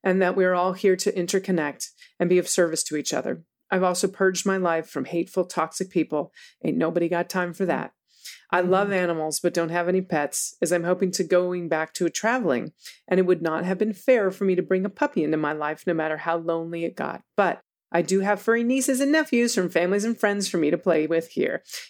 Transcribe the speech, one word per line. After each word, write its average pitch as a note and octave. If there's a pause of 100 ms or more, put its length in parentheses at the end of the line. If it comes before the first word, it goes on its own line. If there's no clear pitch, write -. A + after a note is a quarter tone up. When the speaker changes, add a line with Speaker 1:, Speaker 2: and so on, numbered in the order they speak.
Speaker 1:
and F#3+
that F#3
we're F#3
all F3+
here F#3
to -
interconnect F3 (340)
and F3+
be F#3
of F3+
service E3
to D3+
each D3
other. C#3 (300)
I've F#3
also F3+
purged F#3+
my F#3+
life E3
from C3+
hateful, F3
toxic F3+
people. D#3 (280)
Ain't D3+
nobody E3+
got F3
time F3
for G3
that. D3 (580)
I F3+
love F#3+
Speaker 2:
Mm-hmm. G3
Speaker 1:
animals, E3
but E3+
don't E3
have E3+
any F#3
pets, D3+
as E3+
I'm F3
hoping F#3
to F#3
going F3+
back D#3
to F3
traveling, G3+ (340)
and F#3
it F#3
would F3+
not D#3+
have F#3
been G#3+
fair G#3
for F#3
me F#3+
to F3+
bring F#3
a G3+
puppy F#3+
into D#3
my D3+
life, D3+
no F3
matter D#3
how E3
lonely E3
it -
got. - (140)
But F#3+ (320)
I E3+
do F#3
have G3
furry A#3
nieces B3+
and C#4
nephews C4
from F3+
families F#3
and A3+
friends G3+
for F#3+
me D3+
to E3+
play D#3
with D#3+
here. - (260)